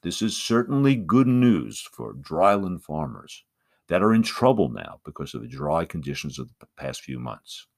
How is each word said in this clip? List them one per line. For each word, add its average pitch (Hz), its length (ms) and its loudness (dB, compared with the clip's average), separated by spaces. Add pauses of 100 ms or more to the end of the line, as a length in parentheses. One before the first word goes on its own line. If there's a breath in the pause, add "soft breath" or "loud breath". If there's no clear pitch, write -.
This 90 220 -4
is 107 120 -2
certainly 139 600 2
good 120 320 4
news 117 540 2
for 55 340 -12
dryland 90 640 2
farmers 76 640 -8 (460)
that 87 120 2
are 107 120 6
in 113 100 6
trouble 110 460 2
now 50 360 -12
because 73 300 -12
of 57 60 -8
the 58 60 -14
dry 73 380 -2
conditions 69 540 -10
of 64 80 -12
the - 80 -20
p-, - 120 -20 (100)
past 65 240 -10
few 64 180 -12
months. - 480 -14 (100)